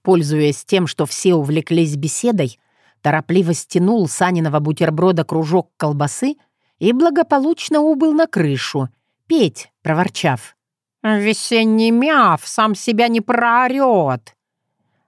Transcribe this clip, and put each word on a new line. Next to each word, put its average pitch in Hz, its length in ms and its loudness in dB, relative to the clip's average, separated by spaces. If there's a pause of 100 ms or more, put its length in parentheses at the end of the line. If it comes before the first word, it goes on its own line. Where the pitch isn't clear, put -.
пользуясь 151 600 0
тем, 185 220 0
что 143 200 -4
все - 280 0
увлеклись 156 640 0
беседой, 156 600 -4 (440)
торопливо 165 520 0
стянул 190 540 0
с - 140 -4
Аниного 160 380 0
бутерброда 160 640 0
кружок 160 520 -2
колбасы 147 600 -4 (420)
и 208 140 2
благополучно 302 880 0
убыл 311 320 2
на 320 140 2
крышу, 139 640 -2 (380)
петь, 240 460 -2 (100)
проворчав: 156 760 -2 (460)
«Весенний 220 880 0
мяв 240 560 2
сам 220 280 -2
себя 233 340 0
не 226 120 0
проорёт». 233 1160 0 (720)